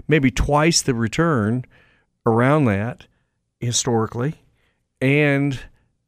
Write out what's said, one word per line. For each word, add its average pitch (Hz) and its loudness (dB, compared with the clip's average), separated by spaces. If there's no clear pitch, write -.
maybe 143 2
twice 151 0
the 139 -2
return 117 -2
around 127 2
that 104 -4
historically, 120 -4
and 139 0